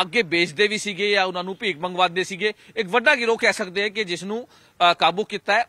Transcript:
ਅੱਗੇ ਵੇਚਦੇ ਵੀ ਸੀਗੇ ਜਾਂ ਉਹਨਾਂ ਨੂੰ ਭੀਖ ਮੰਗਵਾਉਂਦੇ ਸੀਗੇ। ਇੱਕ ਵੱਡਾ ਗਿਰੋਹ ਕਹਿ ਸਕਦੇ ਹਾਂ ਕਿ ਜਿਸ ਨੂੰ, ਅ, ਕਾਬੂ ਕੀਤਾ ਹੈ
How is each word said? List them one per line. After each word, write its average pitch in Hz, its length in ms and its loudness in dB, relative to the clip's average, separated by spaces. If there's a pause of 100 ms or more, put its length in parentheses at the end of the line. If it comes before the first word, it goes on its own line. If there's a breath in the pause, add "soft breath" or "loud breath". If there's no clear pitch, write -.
ਅੱਗੇ 190 220 0
ਵੇਚਦੇ 170 460 0
ਵੀ 208 100 -2
ਸੀਗੇ 202 320 -4
ਜਾਂ 196 140 2
ਉਹਨਾਂ 180 200 -4
ਨੂੰ 190 120 -8
ਭੀਖ 190 220 -4
ਮੰਗਵਾਉਂਦੇ 180 460 0
ਸੀਗੇ। 196 280 -4 (240 loud breath)
ਇੱਕ 214 120 -4
ਵੱਡਾ 240 260 4
ਗਿਰੋਹ 233 220 0
ਕਹਿ 220 160 2
ਸਕਦੇ 196 300 -4
ਹਾਂ 202 80 -2
ਕਿ 208 140 -4
ਜਿਸ 175 200 -6
ਨੂੰ, 226 260 -8
ਅ, - 440 2
ਕਾਬੂ 175 300 2
ਕੀਤਾ 202 300 -2
ਹੈ 233 140 2